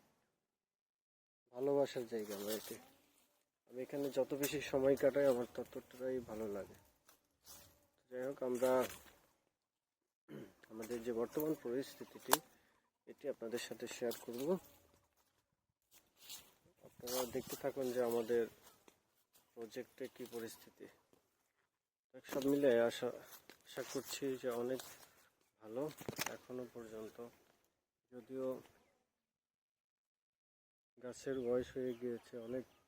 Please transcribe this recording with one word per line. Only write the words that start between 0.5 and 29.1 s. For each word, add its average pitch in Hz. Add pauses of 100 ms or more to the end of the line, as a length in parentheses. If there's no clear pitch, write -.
ভালোবাসার 135
জায়গা 107
আমার 101
এটি। 110 (920)
আমি 123
এখানে 143
যত 127
বেশি 143
সময় 135
কাটাই, 139
আমার 123
ততটাই 127
ভালো 113
লাগে। 98 (1400)
যাই 127
হোক, 139
আমরা 127 (1900)
আমাদের 113
যে 120
বর্তমান 151
পরিস্থিতিটি, - (680)
এটি 135
আপনাদের 117
সাথে 117
শেয়ার 117
করব। 139 (2250)
আপনারা 127
দেখতে 123
থাকুন 131
যে 123
আমাদের 117 (1080)
প্রজেক্টে 117
কী 123
পরিস্থিতি। 113 (1500)
সব 135
মিলে 139
আশা, 120 (440)
আশা -
করছি 131
যে 127
অনেক 123 (840)
ভালো 123 (360)
এখনো 123
পর্যন্ত, 110 (840)
যদিও 131 (2500)